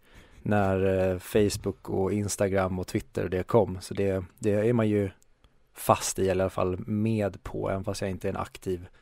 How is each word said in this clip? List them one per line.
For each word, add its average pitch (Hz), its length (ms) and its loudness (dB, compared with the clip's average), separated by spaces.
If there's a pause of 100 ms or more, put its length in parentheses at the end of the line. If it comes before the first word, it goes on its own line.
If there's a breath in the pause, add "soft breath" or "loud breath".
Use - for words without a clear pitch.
(420 soft breath)
när, 95 680 2
eh, 90 60 -4
Facebook - 680 0
och 95 240 0
Instagram 95 680 0
och 90 80 -6
Twitter - 380 -4
och 87 60 -4
det 90 120 0
kom. 92 380 2
Så - 140 -12
det, 95 300 0 (140)
det 110 120 0
är 107 220 2
man 113 160 4
ju 101 220 2 (640)
fast - 440 0
i, 95 40 0
i 95 80 2
alla 92 200 2
fall 92 360 -2
med 104 560 -2
på, 104 280 -6
även 95 140 -4
fast 98 160 -6
jag 101 100 -4
inte 92 180 -6
är - 20 -2
en 92 60 -4
aktiv 92 500 -8 (160 soft breath)